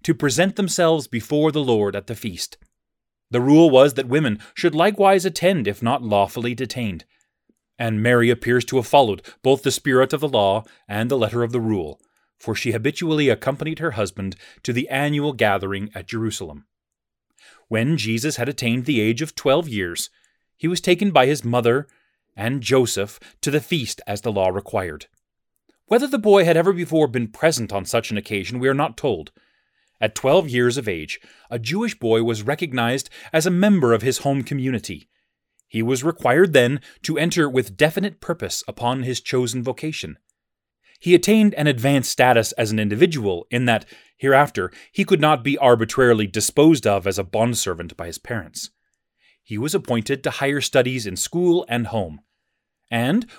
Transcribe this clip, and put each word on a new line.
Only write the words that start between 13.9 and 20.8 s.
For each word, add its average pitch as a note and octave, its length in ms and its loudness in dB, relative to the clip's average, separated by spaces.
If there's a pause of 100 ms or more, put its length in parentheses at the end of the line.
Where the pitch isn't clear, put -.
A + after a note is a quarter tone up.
husband G2 460 -6 (260)
to B2 80 -4
the B2+ 160 -2
annual C#3+ 460 -2
gathering G2 600 -2
at F#2 140 -14
Jerusalem. G#2 580 -8 (1000)
When A#2+ 300 0
Jesus A2+ 400 -4
had A#2+ 100 -4
attained B2 380 -4
the C3 160 0
age A#2 200 0
of D#3 140 -8
twelve D3+ 320 0
years, F#2 420 -6 (460)
he D#3 140 -6
was F3 120 -2